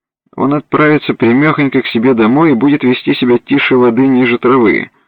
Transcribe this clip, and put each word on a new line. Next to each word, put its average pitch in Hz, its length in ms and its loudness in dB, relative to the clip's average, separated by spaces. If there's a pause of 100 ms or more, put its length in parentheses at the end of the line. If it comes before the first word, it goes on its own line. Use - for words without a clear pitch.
(360)
он 135 180 -2
отправится 151 600 0
прямехонько 135 680 0
к - 60 -10
себе 120 260 0
домой 123 380 2
и 135 40 2
будет 143 280 0
вести 127 300 -2
себя 123 260 0
тише 139 360 -2
воды 123 320 2
ниже 123 320 0
травы, 120 500 0 (180)